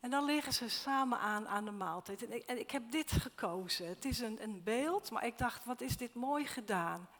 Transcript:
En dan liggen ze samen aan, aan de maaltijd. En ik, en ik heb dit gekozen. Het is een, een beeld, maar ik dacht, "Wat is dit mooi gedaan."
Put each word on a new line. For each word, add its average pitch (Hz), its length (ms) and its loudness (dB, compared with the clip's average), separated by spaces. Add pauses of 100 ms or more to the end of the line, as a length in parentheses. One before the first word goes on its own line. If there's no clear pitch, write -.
En 247 100 -2
dan 277 140 4
liggen 294 280 4
ze 240 160 0
samen 269 500 2
aan, 208 300 0
aan 202 160 0
de 208 60 -4
maaltijd. 196 520 -4
En 214 100 -8
ik, 233 100 -4
en 247 160 -2
ik - 120 -6
heb 233 200 -2
dit 311 220 0
gekozen. 180 760 0
Het - 160 -6
is 254 140 0
een, 226 240 -2
een 208 200 -6
beeld, 277 480 2
maar - 140 -2
ik 233 140 -2
dacht, 247 260 0
"Wat 240 160 -4
is 254 160 0
dit 240 180 -6
mooi 277 320 2
gedaan." 180 640 0 (120)